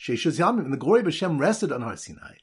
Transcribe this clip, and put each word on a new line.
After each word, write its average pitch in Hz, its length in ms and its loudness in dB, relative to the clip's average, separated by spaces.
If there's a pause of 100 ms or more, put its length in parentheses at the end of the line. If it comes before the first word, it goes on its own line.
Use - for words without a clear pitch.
sheishos 151 380 0
yamim," 190 260 2
and 135 80 -4
the 135 60 -2
glory 208 220 4
of 208 40 0
Hashem 170 320 0
rested 175 340 2
on 123 120 -4
Har 110 160 -8
Sinai, - 440 -18